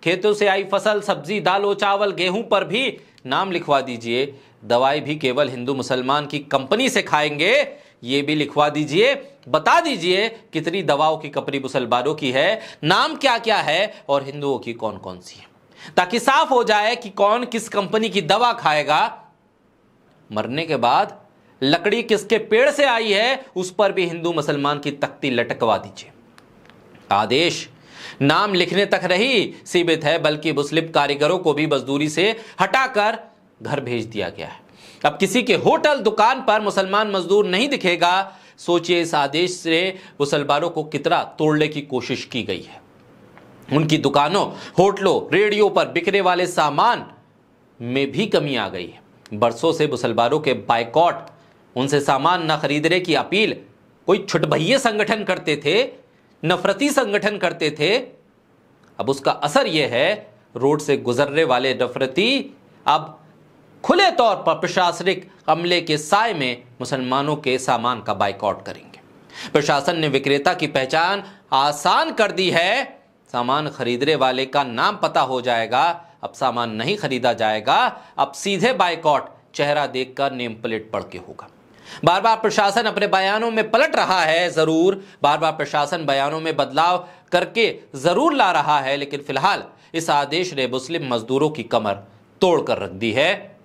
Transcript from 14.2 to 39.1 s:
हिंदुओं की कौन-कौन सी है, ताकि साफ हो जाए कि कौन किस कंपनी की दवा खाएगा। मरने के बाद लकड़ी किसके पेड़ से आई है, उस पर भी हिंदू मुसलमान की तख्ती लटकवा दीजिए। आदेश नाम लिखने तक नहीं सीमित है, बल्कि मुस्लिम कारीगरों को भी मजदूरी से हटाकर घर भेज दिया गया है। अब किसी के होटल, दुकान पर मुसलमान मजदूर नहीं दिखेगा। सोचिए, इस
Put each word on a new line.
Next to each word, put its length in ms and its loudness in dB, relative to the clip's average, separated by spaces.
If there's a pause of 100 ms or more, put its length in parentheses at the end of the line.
हिंदुओं 360 -4
की 140 -10
कौन-कौन 460 -8
सी 200 -20
है, 80 -20 (500)
ताकि 220 0
साफ 320 2
हो 120 4
जाए 320 2
कि 140 -12
कौन 360 0
किस 240 -6
कंपनी 400 -2
की 120 -2
दवा 320 2
खाएगा। 480 0 (1300)
मरने 360 -4
के 120 -2
बाद 400 2 (440)
लकड़ी 420 2
किसके 340 0
पेड़ 320 2
से 160 2
आई 260 0
है, 340 0 (100)
उस 160 -6
पर 200 2
भी 140 0
हिंदू 280 -4
मुसलमान 460 0
की 120 -6
तख्ती 380 -4
लटकवा 480 0
दीजिए। 340 -12 (1000)
आदेश 560 0 (540)
नाम 320 2
लिखने 320 2
तक 180 0
नहीं 480 2 (140)
सीमित 380 0
है, 160 2
बल्कि 340 0
मुस्लिम 360 -2
कारीगरों 480 2
को 160 2
भी 140 0
मजदूरी 420 0
से 260 0 (260)
हटाकर 560 0 (440)
घर 180 -4
भेज 260 -6
दिया 240 -6
गया 180 -12
है। 120 -18 (460)
अब 120 2
किसी 260 2
के 120 2
होटल, 440 2
दुकान 420 2
पर 200 2
मुसलमान 500 0
मजदूर 340 2
नहीं 240 0
दिखेगा। 680 0 (220)
सोचिए, 440 0
इस 140 -4